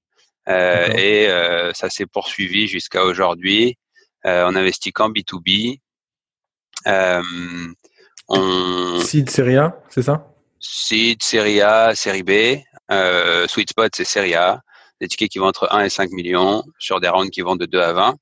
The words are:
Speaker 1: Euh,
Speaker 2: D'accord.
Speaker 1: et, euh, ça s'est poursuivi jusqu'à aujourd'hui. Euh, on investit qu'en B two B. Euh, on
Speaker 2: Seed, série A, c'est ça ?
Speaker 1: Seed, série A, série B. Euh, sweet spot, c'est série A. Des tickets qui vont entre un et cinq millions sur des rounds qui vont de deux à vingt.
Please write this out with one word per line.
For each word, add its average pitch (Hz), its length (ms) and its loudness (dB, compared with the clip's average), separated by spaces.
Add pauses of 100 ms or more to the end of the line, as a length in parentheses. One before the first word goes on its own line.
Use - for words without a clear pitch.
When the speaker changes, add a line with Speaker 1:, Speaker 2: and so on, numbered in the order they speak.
(480)
Speaker 1:
Euh, 90 400 2
Speaker 2:
D'accord. 92 120 0
Speaker 1:
et, 104 300 4
euh, 87 440 0
ça - 160 -6
s'est - 160 -6
poursuivi 98 640 -4
jusqu'à 92 360 -4
aujourd'hui. 92 760 0 (480)
Euh, 90 220 2
on 92 80 0
investit 95 360 -2
qu'en 110 180 0
B 110 160 -6
two 95 140 -10
B. 87 100 -6 (1400)
Euh, 92 340 2 (1040)
on 90 720 0
Speaker 2:
Seed, 131 300 0
série 127 280 2
A, 156 320 0
c'est 127 140 -2
ça ? 143 120 0 (440)
Speaker 1:
Seed, 113 640 -2
série 104 380 2
A, 110 340 4
série 95 280 -4
B. 92 80 0 (600)
Euh, 87 560 2
sweet 104 220 -4
spot, 110 260 0
c'est - 220 -4
série 92 180 0
A. 92 260 2 (380)
Des 92 80 -8
tickets - 240 -4
qui 95 80 -8
vont 95 80 2
entre 95 240 -2
un 104 120 2
et 98 60 0
cinq 95 220 -4
millions 92 520 0 (140)
sur 95 220 -4
des 90 100 0
rounds 95 220 0
qui 95 100 -8
vont 90 140 2
de 90 100 -4
deux 90 160 0
à 85 120 2
vingt. 104 280 2